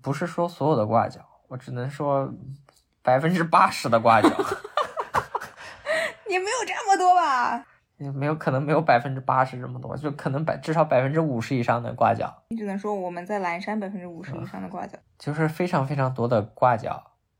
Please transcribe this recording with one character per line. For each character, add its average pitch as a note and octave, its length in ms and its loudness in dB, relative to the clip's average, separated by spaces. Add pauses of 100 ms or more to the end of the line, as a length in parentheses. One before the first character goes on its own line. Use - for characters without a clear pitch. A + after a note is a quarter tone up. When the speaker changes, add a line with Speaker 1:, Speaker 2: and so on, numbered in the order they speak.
Speaker 1:
不 C3+ 100 -4
是 E3+ 160 -2
说 F3 220 -2
所 D3+ 200 -2
有 D#3 60 4
的 G#2+ 100 2
挂 A2 220 2
脚， - 140 -12 (260)
我 C3 80 -14
只 C3+ 160 -12
能 B2 180 -8
说 C#3 400 -2 (720)
百 B2+ 160 4
分 D#3+ 160 2
之 E3+ 80 2
八 F3 280 4
十 - 180 -6
的 A#2 140 4
挂 A2+ 200 8
脚。 - 100 8
Speaker 2:
<laughs> - 60 -4 (1900)
也 F#4 80 2
没 F#4+ 80 -2
有 G#4 60 -2 (120)
这 G#4 240 -6
么 G4 80 6
多 F4+ 200 6
吧？ C4 500 2 (320)
Speaker 1:
也 C#3 140 -8
没 C#3 160 -2
有， D#3 80 2
可 D#3 160 -2
能 C3 100 2
没 C#3+ 100 0
有 D3+ 80 4
百 C#3+ 200 4
分 C3 160 -6
之 C3 40 -6
八 C3 240 2
十 C3 160 -6
这 B2+ 80 -10
么 B2+ 140 -10
多， - 160 -8
就 D3 140 -6
可 - 180 -6
能 D3 160 -2
百-， - 160 -2
至 D#3+ 100 -6
少 D#3 140 4
百 B2+ 160 4
分 C3+ 100 0
之 D#3+ 80 0
五 C3 220 0
十 C3+ 140 -2
以 A#2+ 80 2
上 A#2+ 180 2
的 A#2 100 -6
挂 A2 220 4
脚。 - 360 -6
Speaker 2:
你 A3+ 60 -6
只 A3 100 -6
能 G3 120 -4
说 G#3 160 -4
我 F#3 160 -6
们 F3 160 -10
在 G#3 140 -2
蓝 F3 200 -4
山 G#3+ 200 -4
百 G3 100 -6
分 G3 100 -10
之 F3+ 60 -12
五 E3+ 180 -14
十 C3+ 140 -10
以 - 80 -8
上 G3 160 -10
的 F#3 80 -10
挂 F#3 160 -8
脚。 - 100 -16
Speaker 1:
嗯， - 220 -20
就 D3 160 -6
是 D#3 160 2
非 F3+ 160 -2
常 D3 220 0
非 D3 80 -2
常 C3 180 0
多 A#2+ 140 -2
的 A2+ 160 4
挂 B2 340 2
脚， - 360 -8 (260)